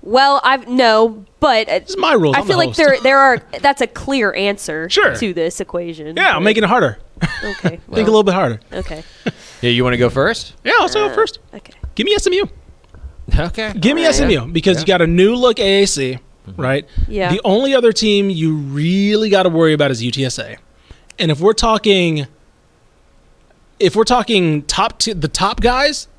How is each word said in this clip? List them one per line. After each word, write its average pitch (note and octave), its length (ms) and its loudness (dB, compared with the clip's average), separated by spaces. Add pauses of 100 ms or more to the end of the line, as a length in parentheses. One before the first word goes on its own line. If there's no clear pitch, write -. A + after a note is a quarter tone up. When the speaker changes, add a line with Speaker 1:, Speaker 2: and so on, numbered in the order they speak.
Speaker 1:
Well, C4+ 420 2
I've, C4 260 0
no, A3+ 560 2 (160)
but, A#3 260 2
uh, F#3 120 -2
Speaker 2:
This - 100 -12
is F#4+ 80 -8
my F4+ 160 0
rules. E3 240 2
Speaker 1:
I - 20 2
Speaker 2:
I'm G#3 60 -4
Speaker 1:
feel G4 80 0
Speaker 2:
the F4+ 60 2
Speaker 1:
like - 100 2
Speaker 2:
host. A2 80 -6
Speaker 1:
there, C#4+ 240 4
there C4+ 180 4
are, C4 200 4 (200)
that's C#4 220 0
a A#3 60 0
clear B3 460 -2
answer F3+ 560 -6
Speaker 2:
Sure. G4 260 2
Speaker 1:
to F#3+ 180 -4
this E3 260 -4
equation, E3+ 560 -10
Speaker 2:
Yeah, F#4 140 0
I'm F3 60 0
Speaker 1:
but D#3 80 -2
Speaker 2:
making G#3+ 200 2
it G3 60 2
harder. F#3 280 2 (240)
<laughs> - 60 -2 (160)
Speaker 1:
Okay, G#3 260 -4
Speaker 2:
Think E3 200 -10
Speaker 1:
well. - 120 -4
Speaker 2:
a G#3 40 2
little G#3+ 180 4
bit F#3+ 100 2
harder. C3 260 -2 (120)
Speaker 1:
Okay. D#3 320 -10 (580)
Speaker 3:
Yeah, B2 100 0
you A#2+ 120 0
wanna B2 140 0
go A#2+ 120 2
first? D#3 440 -2 (100)
Speaker 2:
Yeah, - 160 0
I'll F#4 80 2
go G#4+ 200 -2
Speaker 1:
Uh, G4 60 -6
Speaker 2:
first. - 260 -2 (140)
Speaker 1:
okay. - 200 -20 (220)
Speaker 2:
Give G#3+ 100 -2
me G4+ 80 0
S G#4 120 -2
M F#4+ 80 0
U. G4 160 -2 (880)
Speaker 3:
Okay. G3 400 -4
Speaker 2:
Give A3+ 180 2
me E4 80 -2
Speaker 1:
All E4 40 2
right. D4+ 80 2
Speaker 2:
S C#4 60 0
M C4 80 2
U D3 120 2 (100)
because E3+ 260 0
Speaker 3:
Yeah. D#3+ 40 -4
Speaker 2:
you D#3+ 60 -6
got F3+ 140 2
a E3 60 2
new F#3 280 4
look B3 240 2
A G3 240 2
A G3 40 2
C, C3 320 -4 (300)
Speaker 3:
Mm-hmm. F#2+ 120 -12
Speaker 2:
right? C3+ 240 -2 (240)
Speaker 1:
Yeah. F#3 240 -2
Speaker 2:
The F#3+ 100 -2
only B3 320 2
other A#3+ 160 4
team G3+ 380 0
you D#3+ 260 -2
really F#3 760 0
gotta F#3+ 200 2
worry D#3+ 240 2
about D3 180 2
is A2+ 100 -4
U A#2+ 100 -4
T C3+ 120 -4
S B2+ 160 -6
A. A2 160 -12 (640)
And E3 120 -2
if C#3+ 100 -2
we're G#3 120 4
talking, G3 760 0 (1500)
if F#3 160 0
we're A3+ 80 4
talking F#3+ 580 0
top - 360 -4
t-, A3+ 140 -4
the D#3 140 -6
top F#3+ 340 -4
guys C4 460 0 (120)